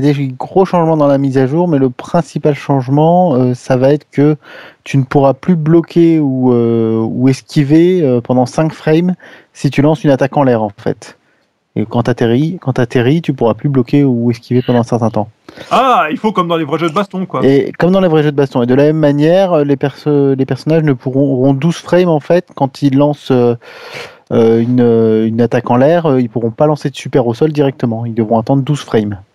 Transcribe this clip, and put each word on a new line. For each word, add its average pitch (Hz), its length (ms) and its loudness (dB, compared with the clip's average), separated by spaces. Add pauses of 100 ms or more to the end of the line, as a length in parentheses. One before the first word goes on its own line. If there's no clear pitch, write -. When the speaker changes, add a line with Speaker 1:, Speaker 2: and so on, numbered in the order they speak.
(140)
Speaker 1:
des 139 140 -4 (100)
gros - 280 0
changements 165 320 0
dans 143 100 2
la 139 100 2
mise 135 220 0
à 131 80 2
jour, 170 200 0
mais 147 120 2
le 135 100 2
principal 156 640 -4
changement, 147 840 0
euh, 123 180 0
ça 131 220 -4
va 135 160 2
être 147 200 -2
que 147 240 2 (480)
tu - 140 -4
ne 135 60 2
pourras 139 300 2
plus 180 220 0
bloquer 165 640 2
ou, 131 340 0
euh, 117 460 0
ou 117 280 -2
esquiver, 156 760 2
euh, 123 180 0
pendant 127 240 0
cinq 156 280 -2
frames 170 420 0 (380)
si - 180 -4
tu - 100 -2
lances 151 220 0
une 147 80 2
attaque 135 260 0
en 143 60 2
l'air, 120 180 0
en 107 160 -4
fait. - 400 -10 (580)
Et 107 100 -2
quand 120 180 -8
t'atterris, 127 580 -2
quand 131 120 -6
t'atterris, 131 480 0
tu 147 120 -4
pourras 117 200 0
plus 147 160 -6
bloquer 139 340 0
ou 120 280 0
esquiver 123 300 -2
pendant 123 180 0
un 117 40 0
certain 113 280 -2
temps. - 180 -4 (420)
Speaker 2:
Ah, 208 400 2
il - 60 -6
faut 220 140 -2
comme 175 160 -2
dans 170 100 -2
les 160 80 -2
vrais 147 140 -4
jeux 170 100 -2
de 147 40 -14
baston, 190 320 -4
quoi. - 200 -6
Speaker 1:
Et 139 340 2
comme 170 120 2
dans 190 100 4
les 185 80 2
vrais 156 140 2
jeux 151 80 0
de 139 60 -4
baston. 135 260 0
Et - 20 0
de 123 100 2
la 139 80 4
même 156 140 2
manière, 156 560 2
euh, 151 100 2
les 143 140 0
perso-, 139 580 0
les 131 100 -2
personnages 156 380 -2
ne 147 100 2
pourront, 135 400 -2
auront 131 200 2
douze 156 240 -2
frames, 180 320 0
en 156 100 2
fait, 170 360 -2
quand - 260 -4
ils 135 160 2
lancent, 143 340 0
euh, 120 240 2 (760)
euh, 113 260 2
une, 123 220 0
euh, 113 460 2
une 113 120 -4
attaque 120 300 -2
en 123 80 2
l'air, 160 300 2
euh, 131 120 2
ils 120 100 -2
pourront 113 220 -4
pas 151 140 0
lancer 151 240 -2
de 131 60 -16
super 127 320 -2
au 117 60 -2
sol 156 200 0
directement. 127 520 -2
Ils 113 100 -8
devront 113 240 0
attendre 135 240 0
douze 139 180 -4
frames. 104 380 -4 (160)